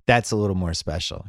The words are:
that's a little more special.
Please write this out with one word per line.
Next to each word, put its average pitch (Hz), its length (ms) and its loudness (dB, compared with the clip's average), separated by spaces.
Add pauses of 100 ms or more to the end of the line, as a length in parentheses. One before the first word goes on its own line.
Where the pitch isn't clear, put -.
that's 120 240 4
a 110 60 0
little 104 180 0
more 87 200 -2
special. - 540 -6